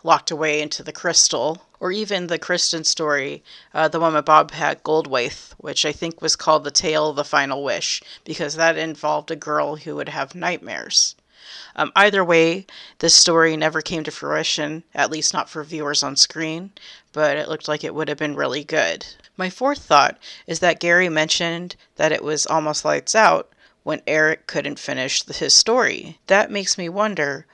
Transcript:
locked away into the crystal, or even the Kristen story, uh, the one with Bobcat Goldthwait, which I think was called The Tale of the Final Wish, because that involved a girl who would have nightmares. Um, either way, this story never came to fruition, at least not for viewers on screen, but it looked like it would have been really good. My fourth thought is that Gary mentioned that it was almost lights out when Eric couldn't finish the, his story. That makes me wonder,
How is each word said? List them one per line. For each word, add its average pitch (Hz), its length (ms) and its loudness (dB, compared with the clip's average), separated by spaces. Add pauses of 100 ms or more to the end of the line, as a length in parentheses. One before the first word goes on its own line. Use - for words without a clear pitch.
locked 165 280 2
away 151 300 0
into 151 220 -6
the 156 100 -12
crystal, 156 720 0 (160)
or 185 140 -4
even 196 340 -4
the 165 120 -2
Kristen 170 460 -2
story, 147 580 -2 (300)
uh, 160 140 2
the 160 140 -2
one 165 140 2
with 151 100 2
Bobcat 151 580 4
Goldthwait, 151 760 -2
which - 280 -4
I 151 60 0
think 165 280 -8
was 156 160 0
called 156 280 2
The 143 60 -8
Tale 156 400 0
of 139 60 -6
the 147 80 -2
Final 139 380 0
Wish, - 400 -4 (220)
because 151 320 -8
that 165 200 2
involved 151 540 -4
a 160 60 -6
girl 151 400 -2
who 151 200 -12
would 147 120 -8
have 147 260 -8
nightmares. 160 800 -2 (640)
Um, 151 180 -2
either 196 300 6
way, 170 420 4 (320)
this 165 160 4
story 165 420 6
never 156 260 0
came 165 220 -6
to 151 60 -8
fruition, 151 720 -4 (120)
at 143 160 0
least 156 220 -2
not 165 160 -4
for 156 140 -10
viewers 151 400 -4
on 139 140 -6
screen, 160 560 -2 (400)
but 151 240 0
it 151 120 -6
looked 156 200 -6
like 151 160 -4
it 143 100 -8
would 147 140 -4
have 147 100 -4
been 147 160 -4
really 139 300 -4
good. 113 420 -2 (300)
My 185 120 -4
fourth 277 340 -4
thought - 360 4 (280)
is 165 120 -6
that 165 220 2
Gary 175 280 4
mentioned 170 680 -2 (200)
that 151 160 2
it - 120 -2
was 151 220 -2
almost 151 380 -2
lights 147 300 0
out 196 380 4 (320)
when 156 220 -6
Eric 156 400 0
couldn't 143 320 -6
finish 131 440 -4
the, - 120 -12
his 143 200 0
story. - 720 2
That 196 240 4
makes 196 260 -4
me 175 120 -6
wonder, 170 640 -4